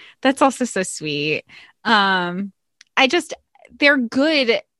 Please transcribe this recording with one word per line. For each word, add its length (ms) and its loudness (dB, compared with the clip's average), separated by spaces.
That's 220 0
also 220 2
so 180 -4
sweet. 640 -6
Um, 680 0
I 100 4
just, 280 -2
they're 200 4
good 640 0